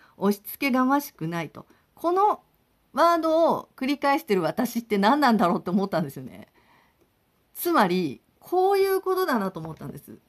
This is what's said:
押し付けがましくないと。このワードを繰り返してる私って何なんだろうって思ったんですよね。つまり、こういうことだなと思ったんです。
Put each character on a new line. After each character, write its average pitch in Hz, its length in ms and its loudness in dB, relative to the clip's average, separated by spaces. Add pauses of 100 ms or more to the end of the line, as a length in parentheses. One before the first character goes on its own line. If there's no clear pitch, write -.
(160)
押 196 160 0
し 202 120 -4
付 - 240 -6
け 277 40 0
が 254 140 2
ま 277 160 2
し 285 120 -10
く 160 140 -8
な 170 160 -6
い - 60 -10
と。 - 180 -20 (260)
こ - 200 -4
の 381 280 2 (520)
ワ 320 220 4
ー 330 40 0
ド 320 320 2
を - 240 -4
繰 269 120 -6
り 285 120 -2
返 277 200 2
し - 60 -18
て 214 80 0
る 185 80 2
私 233 380 -2
っ - 40 -4
て 208 140 -2
何 220 220 4
な 262 120 4
ん 220 60 4
だ 190 100 4
ろ 180 100 2
う - 20 -4
っ - 20 -14
て - 80 -10
思 190 160 0
っ 196 40 -4
た 170 100 0
ん 151 60 -2
で 139 60 -8
す - 60 -14
よ 131 60 -12
ね。 - 240 -18 (1040)
つ - 180 -4
ま 277 160 4
り、 175 340 -2 (180)
こ 370 320 0
う 403 60 2
い 392 100 2
う 381 140 0
こ 370 140 -2
と 381 100 -2
だ 285 140 0
な 190 120 -4
と 170 80 -12
思 160 140 -12
っ - 20 -20
た 147 100 -16
ん 139 60 -12
で 147 60 -14
す。 - 200 -20 (120)